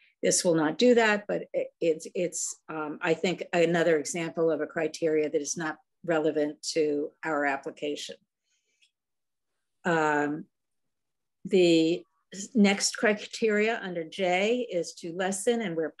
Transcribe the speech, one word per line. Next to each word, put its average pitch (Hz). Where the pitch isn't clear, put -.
This 170
will 175
not 156
do 247
that, 214
but 170
it, -
it's, 165
it's, -
um, 151
I 170
think, 180
another 170
example 165
of 151
a 147
criteria 156
that 151
is 139
not 156
relevant 151
to 151
our 147
application. 143
Um, 151
the 175
s-, 190
next 202
criteria 214
under 170
J 190
is 170
to 170
lessen 196
and, 175
where 156